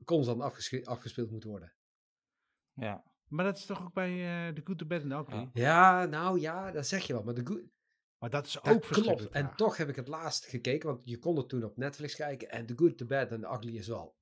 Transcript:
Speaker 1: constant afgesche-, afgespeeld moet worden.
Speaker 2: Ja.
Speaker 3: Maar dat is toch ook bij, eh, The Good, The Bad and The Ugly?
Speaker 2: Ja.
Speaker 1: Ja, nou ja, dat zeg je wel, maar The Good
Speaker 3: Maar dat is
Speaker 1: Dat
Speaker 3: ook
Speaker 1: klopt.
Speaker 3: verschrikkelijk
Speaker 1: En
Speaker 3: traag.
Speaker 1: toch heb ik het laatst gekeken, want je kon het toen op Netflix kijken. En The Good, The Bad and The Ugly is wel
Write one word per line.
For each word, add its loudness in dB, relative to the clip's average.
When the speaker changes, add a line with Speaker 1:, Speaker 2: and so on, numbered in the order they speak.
Speaker 1:
constant 4
afgesche-, -4
afgespeeld -6
moet -8
worden. -12
Speaker 2:
Ja. -6
Speaker 3:
Maar -2
dat -2
is -14
toch -8
ook -12
bij, -2
eh, -6
The -10
Good, -6
The -8
Bad -2
and -4
The -4
Ugly? -6
Speaker 2:
Ja. 8
Speaker 1:
Ja, 2
nou 0
ja, -4
dat -4
zeg -2
je -2
wel, -2
maar -2
The -4
Good -4
Speaker 3:
Maar -6
dat -2
is -8
Speaker 1:
Dat -8
Speaker 3:
ook 6
Speaker 1:
klopt. 6
Speaker 3:
verschrikkelijk 2
Speaker 1:
En 2
Speaker 3:
traag. -4
Speaker 1:
toch 2
heb 0
ik -4
het -8
laatst -4
gekeken, -2
want -4
je -8
kon 0
het -2
toen -2
op -8
Netflix -6
kijken. -8
En -8
The -6
Good, 6
The -8
Bad 0
and -6
The -8
Ugly -6
is -8
wel -8